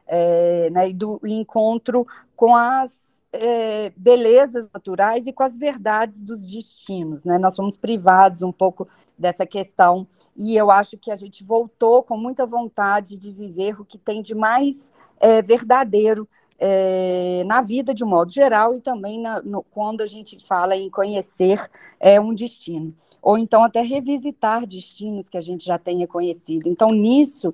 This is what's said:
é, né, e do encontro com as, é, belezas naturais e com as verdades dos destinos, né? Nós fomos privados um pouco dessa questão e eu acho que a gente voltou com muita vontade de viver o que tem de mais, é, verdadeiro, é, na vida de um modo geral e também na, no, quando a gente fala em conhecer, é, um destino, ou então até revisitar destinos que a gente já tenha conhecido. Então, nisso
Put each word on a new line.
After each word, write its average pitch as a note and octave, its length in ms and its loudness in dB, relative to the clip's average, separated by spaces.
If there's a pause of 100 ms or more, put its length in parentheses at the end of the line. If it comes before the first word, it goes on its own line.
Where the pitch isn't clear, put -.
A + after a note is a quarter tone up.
é, E3+ 640 2
né, F#3 180 0
e F#3+ 40 -10
do G#3 320 -8
encontro A3 840 -2 (280)
com A#3+ 200 6
as, B3+ 800 -2
é, A3 600 -4
belezas A#3+ 800 4
naturais G#3 540 -2
e C4 60 -10
com C4+ 100 -2
as B3 140 -4
verdades A3 640 -4
dos G3+ 300 -14
destinos, F3+ 720 -10
né? F3+ 140 0
Nós F#3 180 0
fomos G3+ 220 -6
privados F#3 680 2
um F#3 80 -4
pouco F#3 340 -4 (320)
dessa F3+ 280 -4
questão F#3 600 0 (300)
e A3 220 -2
eu G#3 120 4
acho G3+ 280 4
que - 120 -14
a G#3 60 -6
gente G3 260 -20
voltou A3+ 640 0
com A3+ 140 -8
muita B3 280 -6
vontade G#3 720 -4
de G3+ 140 -18
viver G3 480 -8
o G#3 60 -20
que - 120 -20
tem G#3+ 240 -8
de G#3+ 140 -12
mais, B3 560 -2 (260)
é, A3 240 6
verdadeiro, A3 840 2 (320)
é, F#3 840 0
na A3 160 2
vida B3 320 -4
de A3 100 -6
um A3 40 -4
modo F3 260 2
geral A#3 420 4
e A#3+ 60 -12
também A3 400 -8
na, A3+ 200 -6
no, G3+ 220 -8
quando G#3+ 380 -8
a G#3 60 -4
gente G3+ 380 -20
fala F#3 300 0
em F#3+ 140 -6
conhecer, F#3+ 680 -2 (440)
é, G3+ 180 8
um A3 140 -2
destino, E3+ 600 -10 (280)
ou G#3 160 2
então A3+ 260 4
até A3+ 160 0
revisitar A#3+ 880 -4
destinos G3 600 -12
que F#3 80 -10
a F3 40 -8
gente E3+ 220 -12
já F3 140 -4
tenha F3 280 -6
conhecido. E3+ 640 -6
Então, G3 220 2
nisso A3+ 640 0